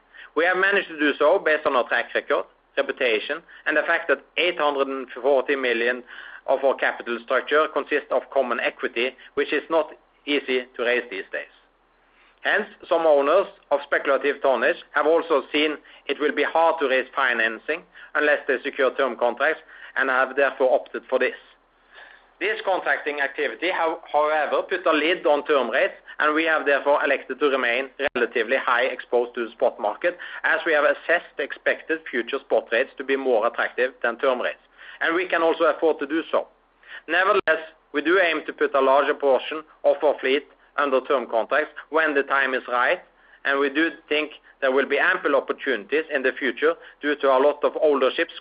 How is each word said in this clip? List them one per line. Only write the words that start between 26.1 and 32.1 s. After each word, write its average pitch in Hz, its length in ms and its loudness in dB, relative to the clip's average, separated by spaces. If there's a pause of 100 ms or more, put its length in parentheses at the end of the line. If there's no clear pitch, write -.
and 151 160 0
we 156 120 0
have 156 200 0
therefore 143 380 2
elected 131 360 -2
to 147 100 2
remain 131 400 0 (260)
relatively 117 420 0
high 123 280 0
exposed 117 500 -2
to 120 100 -4
the 107 60 -14
spot - 280 -2
market, 117 380 -4 (260)
as 156 220 0
we 165 80 2
have 147 100 2
assessed 147 540 0
the 147 60 -6
expected 139 560 -4 (100)
future 123 300 -4